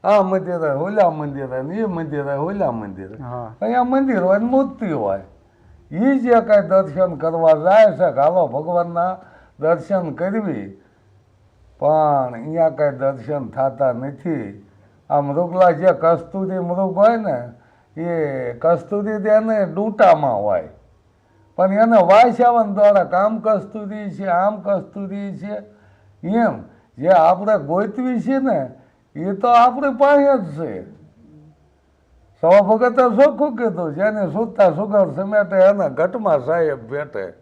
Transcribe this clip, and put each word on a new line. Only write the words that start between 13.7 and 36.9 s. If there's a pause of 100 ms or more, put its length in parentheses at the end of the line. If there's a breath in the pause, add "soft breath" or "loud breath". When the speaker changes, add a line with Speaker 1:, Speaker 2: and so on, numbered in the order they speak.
Speaker 1:
નથી. (440 soft breath)
આ
મૃગલા
જે (120)
કસ્તુરી
મૃગ
હોય
ને, (520 soft breath)
એ
કસ્તુરી
તેને
ડૂંટામાં
હોય, (840)
પણ
એને
વાસ
આવે
ને
દોડે
કે
આમ
કસ્તુરી
છે,
આમ
કસ્તુરી
છે. (720 soft breath)
એમ (340 soft breath)
જે
આપણે
ગોતવી
છે
ને, (460 soft breath)
એ
તો
આપણી
પાસે
જ
છે. (1400)
સવા
ભગતે
ચોખ્ખું
કીધું,
"જેને
સૂતા
સુગર
સમેટે
એને
ઘટમાં
સાહેબ
ભેટે."